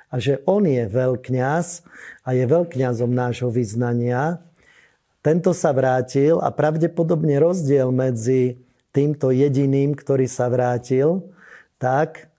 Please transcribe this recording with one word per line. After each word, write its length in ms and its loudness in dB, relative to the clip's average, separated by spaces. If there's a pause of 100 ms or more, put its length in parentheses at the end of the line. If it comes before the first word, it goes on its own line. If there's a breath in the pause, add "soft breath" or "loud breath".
(120 loud breath)
a 80 -4
že 240 -2
on 240 2
je 160 2
veľkňaz 1040 -2 (400 loud breath)
a 80 -6
je 80 2
veľkňazom 640 0
nášho 400 -2
vyznania. 960 -2 (800 soft breath)
Tento 320 2
sa 160 0
vrátil 720 2
a 80 -2
pravdepodobne 880 0
rozdiel 560 2
medzi 640 0 (320 soft breath)
týmto 400 0
jediným, 640 2
ktorý 320 0
sa 240 -2
vrátil, 720 0 (560 loud breath)
tak, 480 -2 (120)